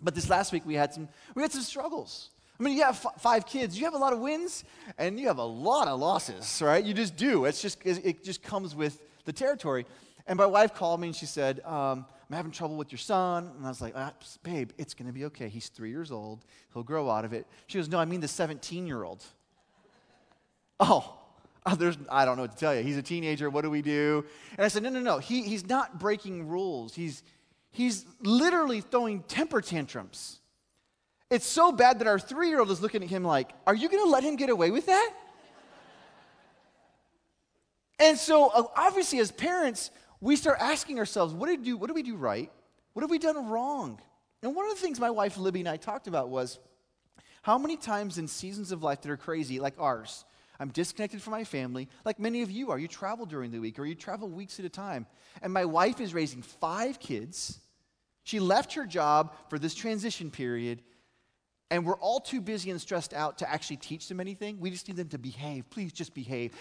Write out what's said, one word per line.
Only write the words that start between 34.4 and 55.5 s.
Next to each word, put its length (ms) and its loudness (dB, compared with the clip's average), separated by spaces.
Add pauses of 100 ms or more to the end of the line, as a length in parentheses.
away 200 4
with 160 0
that?'" 240 6 (3000)
And 200 10
so, 300 8
uh, 160 6 (120)
obviously, 440 4
as 120 2
parents, 580 0 (300)
we 160 4
start 220 4
asking 400 2
ourselves, 360 2
"What 140 -2
did 180 0
you, 100 0
what 120 -4
do 60 -2
we 80 0
do 140 -6
right? 340 0 (440)
What 80 -4
have 80 0
we 80 4
done 320 0
wrong?" 500 -4 (420)
And 140 -4
one 80 -2
of 100 -2
the 60 -12
things 180 -2
my 120 2
wife 260 0
Libby 240 0
and 80 -4
I 80 -2
talked 320 -8
about 220 0
was 280 -2 (840)
how 160 4
many 180 -2
times 400 -4
in 100 -4
seasons 460 -8
of 100 -8
life 200 0
that 80 -8
are 60 -4
crazy, 440 -6
like 180 -2
ours, 460 -2 (340)
"I'm 120 -8
disconnected 520 -4
from 100 -10
my 120 -6
family," 440 -6 (160)
like 140 -2
many 240 -2
of 80 -4
you 200 -6
are. 80 -2
You 100 -6
travel 380 -8
during 260 -8
the 80 -6
week, 180 -6
or 60 -8
you 100 -6
travel 340 -10
weeks 300 -12
at 60 -10
a 60 -8
time. 360 -10 (360)
And 100 -4